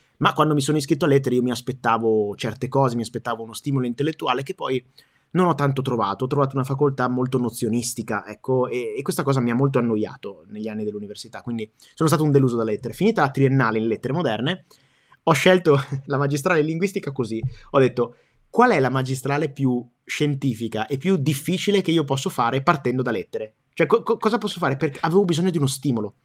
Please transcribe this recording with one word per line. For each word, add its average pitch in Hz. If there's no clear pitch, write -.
ma 151
quando 151
mi 147
sono 151
iscritto 147
a 160
lettere 135
io 123
mi 123
aspettavo 113
certe -
cose, 131
mi 117
aspettavo 113
uno 113
stimolo 135
intellettuale 139
che 185
poi 135
non 180
ho 160
tanto 139
trovato. 113
Ho 127
trovato 135
una 131
facoltà 135
molto 127
nozionistica, 113
ecco, 127
e, 117
e 135
questa -
cosa 135
mi 120
ha 117
molto 135
annoiato 104
negli 107
anni 107
dell'università, 104
quindi 113
sono 160
stato 156
un 151
deluso 135
da 113
lettere. 110
Finita 226
la 226
triennale 131
in 113
lettere 110
moderne, 143
ho 160
scelto 170
<laughs> 135
la 135
magistrale 147
in 151
linguistica 165
così, 113
ho 143
detto: 120
"Qual 247
è 175
la 131
magistrale 135
più 127
scientifica 127
e 135
più 180
difficile 175
che 185
io 160
posso 139
fare 127
partendo 131
da 123
lettere? 107
Cioè, 165
co-, 226
co-, -
cosa 220
posso 208
fare?" 135
Perché 139
avevo 175
bisogno 175
di 165
uno 143
stimolo. 117